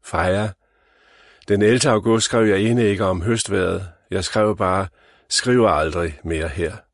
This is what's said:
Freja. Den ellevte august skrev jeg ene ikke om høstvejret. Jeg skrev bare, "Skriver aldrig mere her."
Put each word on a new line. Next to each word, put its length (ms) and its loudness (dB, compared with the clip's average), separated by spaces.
Freja. 460 -2
Den 140 2
ellevte 280 4
august 360 2
skrev 200 2
jeg 140 4
ene 260 2
ikke 200 0
om 160 -2
høstvejret. 680 -2
Jeg 120 -4
skrev 340 0
bare, 300 -2
"Skriver 400 2
aldrig 540 -2
mere 240 -4
her." 260 -6